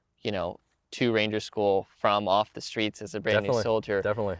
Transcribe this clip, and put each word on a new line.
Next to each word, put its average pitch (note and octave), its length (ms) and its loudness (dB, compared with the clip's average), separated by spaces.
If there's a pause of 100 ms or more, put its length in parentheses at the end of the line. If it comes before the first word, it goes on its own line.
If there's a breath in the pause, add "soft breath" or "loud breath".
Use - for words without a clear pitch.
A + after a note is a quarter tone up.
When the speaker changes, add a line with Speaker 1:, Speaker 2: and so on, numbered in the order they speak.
(240)
Speaker 1:
you A2+ 80 -4
know, F2+ 280 -6 (320)
to A#2+ 220 2
Ranger G#2+ 260 2
School G2+ 460 0 (140)
from G#2 280 2
off G2+ 260 2
the A2 80 -12
streets G#2+ 420 -4
as G2+ 100 -12
a G#2+ 60 -6
brand G#2+ 240 2
new G2+ 60 -2
Speaker 2:
Definitely, A#2 140 2
Speaker 1:
soldier. G#2+ 380 0
Speaker 2:
definitely. G#2 380 -2